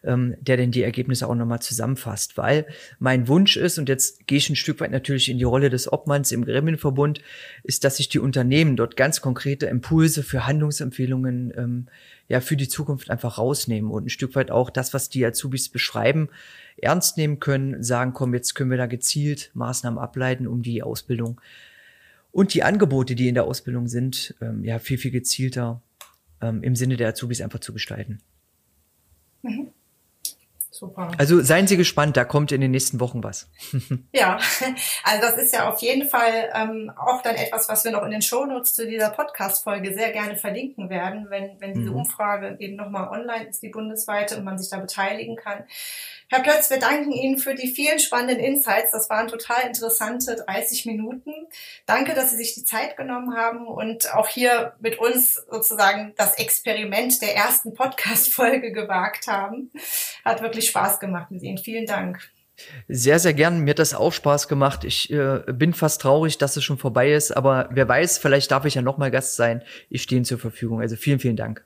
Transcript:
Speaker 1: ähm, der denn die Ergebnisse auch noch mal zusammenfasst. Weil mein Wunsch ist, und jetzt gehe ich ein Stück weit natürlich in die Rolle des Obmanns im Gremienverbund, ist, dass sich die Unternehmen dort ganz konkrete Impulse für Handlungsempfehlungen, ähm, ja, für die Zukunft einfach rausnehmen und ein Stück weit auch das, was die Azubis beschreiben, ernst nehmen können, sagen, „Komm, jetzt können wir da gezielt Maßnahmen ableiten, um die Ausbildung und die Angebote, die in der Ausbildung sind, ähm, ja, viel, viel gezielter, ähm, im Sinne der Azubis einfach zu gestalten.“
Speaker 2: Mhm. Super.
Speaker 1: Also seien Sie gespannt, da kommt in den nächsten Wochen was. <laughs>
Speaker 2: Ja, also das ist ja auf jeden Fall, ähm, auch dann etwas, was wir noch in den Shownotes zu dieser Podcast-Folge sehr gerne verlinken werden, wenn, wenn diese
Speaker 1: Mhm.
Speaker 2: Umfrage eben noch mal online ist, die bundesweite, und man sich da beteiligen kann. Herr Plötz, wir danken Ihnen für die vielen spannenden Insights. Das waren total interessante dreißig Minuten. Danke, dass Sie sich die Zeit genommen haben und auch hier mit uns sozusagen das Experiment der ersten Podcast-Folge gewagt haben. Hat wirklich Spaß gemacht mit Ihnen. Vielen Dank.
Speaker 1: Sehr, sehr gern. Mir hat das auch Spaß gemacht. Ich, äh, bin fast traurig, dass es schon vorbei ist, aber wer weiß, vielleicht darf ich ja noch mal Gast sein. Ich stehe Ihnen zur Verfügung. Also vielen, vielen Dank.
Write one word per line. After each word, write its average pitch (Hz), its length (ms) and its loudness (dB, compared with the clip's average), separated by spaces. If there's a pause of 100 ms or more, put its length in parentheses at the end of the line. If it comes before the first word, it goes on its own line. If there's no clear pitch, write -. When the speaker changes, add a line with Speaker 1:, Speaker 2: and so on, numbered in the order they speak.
Speaker 1:
ähm, 123 360 0
der 131 180 2
denn 123 140 2
die 120 120 2
Ergebnisse 127 440 -2
auch 120 80 -2
noch 117 100 0
mal 117 140 -2
zusammenfasst. 117 760 -4
Weil 151 300 2 (320)
mein 127 280 2
Wunsch 180 300 6
ist, 175 200 0
und 139 120 -2
jetzt - 380 -2
gehe 139 100 2
ich 143 120 2
ein 143 60 0
Stück - 240 -2
weit - 120 -2
natürlich 131 380 0
in 127 80 0
die 123 60 2
Rolle 131 260 4
des 123 220 0
Obmanns 143 400 0
im 120 140 0
Gremienverbund, 147 760 0 (420)
ist, - 200 -2
dass 135 140 2
sich 135 120 -2
die 151 100 2
Unternehmen 135 560 4
dort 117 200 0
ganz 143 260 2
konkrete 139 440 -2
Impulse 160 580 2
für 123 240 -2
Handlungsempfehlungen, 131 1080 -2
ähm, 123 300 -4 (400)
ja, 127 140 2
für 156 140 -2
die 135 140 -2
Zukunft 143 400 -6
einfach 117 280 -4
rausnehmen 110 540 -2
und 104 140 -4
ein - 40 -6
Stück - 260 -6
weit 135 140 0
auch 123 200 2
das, - 240 -4
was 139 160 -4
die 127 160 0
Azubis 127 440 -2
beschreiben, 123 600 0 (480)
ernst - 400 0
nehmen 147 220 0
können, 135 440 -2
sagen, 127 300 0
„Komm, 127 200 0
jetzt - 220 -2
können 127 160 0
wir 127 60 2
da 123 100 0
gezielt 143 680 -2
Maßnahmen 120 460 -4
ableiten, 127 480 -2
um 120 160 -4
die 117 200 -4
Ausbildung 117 560 -4 (920)
und 196 220 2
die 170 100 4
Angebote, 135 520 2
die 123 120 2
in 123 80 2
der 123 100 4
Ausbildung 123 420 -4
sind, 120 540 -4
ähm, 113 220 -6
ja, 113 160 -2
viel, 127 180 -4
viel 123 140 -4
gezielter, 123 680 -2 (600)
ähm, 113 220 -2
im 127 120 2
Sinne 127 220 0
der 113 120 0
Azubis 120 320 -6
einfach - 180 -8
zu - 140 -12
gestalten.“ 107 480 -8 (1200)
Speaker 2:
Mhm. 240 240 -6 (1040)
Super. 180 480 -10
Speaker 1:
Also 160 220 8
seien 165 260 8
Sie 202 100 6
gespannt, 151 400 4
da 123 80 4
kommt 147 260 2
in 135 80 2
den 131 120 4
nächsten 127 280 2
Wochen 120 240 -2
was. 107 240 -10 (240)
<laughs> 131 160 -4 (240)
Speaker 2:
Ja, 185 280 4 (640)
also 214 180 2
das 233 160 2
ist - 160 2
ja - 160 0
auf - 140 -2
jeden 269 240 2
Fall, 226 480 2
ähm, 220 400 -4
auch 247 260 0
dann 226 140 -2
etwas, 226 340 -2
was 220 160 0
wir 226 60 -2
noch 208 120 -2
in 208 60 -6
den 214 140 -2
Shownotes 254 500 -2
zu 226 140 -4
dieser 214 240 0
Podcast-Folge 196 840 -4
sehr 220 180 -2
gerne 208 240 -6
verlinken 208 540 -8
werden, 202 400 -6
wenn, 196 320 -8
wenn 196 140 -10
diese 117 160 -4
Speaker 1:
Mhm. 123 60 -4
Speaker 2:
Umfrage 196 640 -4
eben 202 160 -10
noch 202 140 -12
mal 190 180 -6
online 226 400 -8
ist, - 140 -10
die 214 80 -14
bundesweite, 220 680 -4
und 196 80 -8
man 190 120 -6
sich 185 140 -8
da 196 80 -8
beteiligen 214 560 -4
kann. 202 280 -10 (640)
Herr 262 120 4
Plötz, 294 300 4
wir 269 80 2
danken 285 320 2
Ihnen 269 260 0
für 269 160 -2
die 254 140 -4
vielen 302 320 0
spannenden 247 400 0
Insights. 233 520 2
Das 220 160 -2
waren 226 200 0
total 240 400 -2
interessante 226 680 -2
dreißig 226 520 -4
Minuten. 226 440 -8 (540)
Danke, 269 300 0
dass 262 160 0
Sie 226 60 -2
sich 226 180 -6
die - 100 -12
Zeit 247 320 -4
genommen 247 380 -6
haben 233 320 -2
und 226 480 -4
auch 214 120 4
hier 240 520 2
mit 226 180 -4
uns 247 380 2 (160)
sozusagen 208 640 2
das 202 220 2
Experiment 214 840 0
der - 140 -2
ersten 226 400 2
Podcast-Folge 254 960 0
gewagt 196 560 -4
haben. 214 420 -4 (560)
Hat 226 160 2
wirklich 226 280 0
Spaß 202 300 0
gemacht 180 300 -6
mit 180 140 -12
Ihnen. 190 160 -8
Vielen 226 260 -8
Dank. 185 460 -6 (560)
Speaker 1:
Sehr, 135 320 4
sehr 170 140 4
gern. 165 260 4
Mir 147 120 4
hat - 80 2
das 156 140 4
auch 160 200 2
Spaß 143 340 2
gemacht. 139 380 2
Ich, - 260 -2
äh, 135 320 0 (100)
bin 156 200 4
fast - 280 2
traurig, 151 380 4
dass 143 180 2
es 139 60 -2
schon 139 160 0
vorbei 131 340 4
ist, 147 180 2
aber 131 420 4
wer 131 140 6
weiß, 151 300 4
vielleicht 139 320 4
darf 139 160 2
ich 143 80 2
ja 131 80 0
noch 131 160 0
mal 135 140 0
Gast 131 240 0
sein. 117 260 2 (280)
Ich 123 140 -4
stehe 127 140 0
Ihnen 120 80 4
zur 120 140 -2
Verfügung. 113 420 -4
Also 113 140 -2
vielen, 139 240 2
vielen 120 160 2
Dank. 110 300 -6